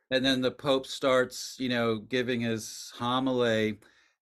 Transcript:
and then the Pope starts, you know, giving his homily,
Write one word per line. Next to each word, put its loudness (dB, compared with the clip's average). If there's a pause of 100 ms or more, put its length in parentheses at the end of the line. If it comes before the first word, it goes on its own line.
(120)
and 2
then 2
the 0
Pope 0
starts, 0
you -2
know, 0
giving -2
his -6
homily, 2 (540)